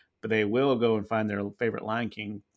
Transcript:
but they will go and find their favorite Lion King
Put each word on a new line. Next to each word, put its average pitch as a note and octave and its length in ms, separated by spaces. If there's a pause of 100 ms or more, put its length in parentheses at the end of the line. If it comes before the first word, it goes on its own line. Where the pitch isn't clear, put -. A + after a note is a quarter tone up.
(200)
but A2 100
they A2 140
will B2+ 320
go A2+ 200
and G#2 120
find G#2+ 220
their G2+ 120 (160)
favorite A2+ 260
Lion A2 260
King G#2 320 (140)